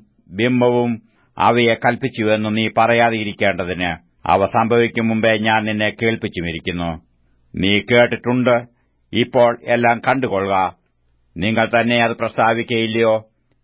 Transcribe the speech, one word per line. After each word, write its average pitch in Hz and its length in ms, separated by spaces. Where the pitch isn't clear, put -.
ബിംബവും 120 640
അവയെ 117 380
കൽപ്പിച്ചുവെന്നും 110 800
നീ 110 120
പറയാതെ 117 400
ഇരിക്കേണ്ടതിന് 92 720
അവ 98 200
സംഭവിക്കും 113 640
മുമ്പേ 110 300
ഞാൻ 110 280
നിന്നെ 107 240
കേൾപ്പിച്ചുമിരിക്കുന്നു. 87 1000
നീ 95 180
കേട്ടിട്ടുണ്ട്, 120 680
ഇപ്പോൾ 120 380
എല്ലാം 120 320
കണ്ടുകൊള്ളുക. 98 480
നിങ്ങൾ 110 320
തന്നെ 117 380
അത് 117 140
പ്രസ്താവിക്കയില്ലയോ? 113 920